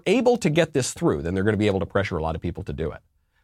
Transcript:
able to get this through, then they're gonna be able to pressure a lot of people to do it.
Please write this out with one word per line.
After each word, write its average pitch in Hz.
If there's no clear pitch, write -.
able 240
to 185
get 160
this 127
through, 95
then 85
they're 95
gonna 107
be 104
able 95
to 92
pressure 95
a 78
lot 80
of 80
people 85
to -
do 69
it. -